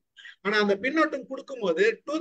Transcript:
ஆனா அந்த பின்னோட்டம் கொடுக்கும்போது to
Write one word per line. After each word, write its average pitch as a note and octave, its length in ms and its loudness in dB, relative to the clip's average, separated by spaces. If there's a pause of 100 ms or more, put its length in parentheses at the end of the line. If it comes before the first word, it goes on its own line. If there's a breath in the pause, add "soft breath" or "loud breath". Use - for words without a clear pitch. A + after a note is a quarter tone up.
(420 loud breath)
ஆனா G#3 180 0
அந்த D#4 160 4
பின்னோட்டம் C#4+ 520 0
கொடுக்கும்போது A3 760 -2
to C#4 180 -6